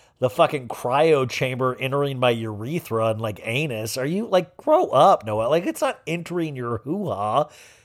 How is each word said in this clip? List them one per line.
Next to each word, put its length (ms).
the 120
fucking 380
cryo 600
chamber 500
entering 400
my 120
urethra 800
and, 100
like, 240
anus. 520
Are 100
you, 200
like, 300
grow 300
up, 380
Noella. 260
Like, 160
it's 140
not 260
entering 500
your 220
hoo-ha. 680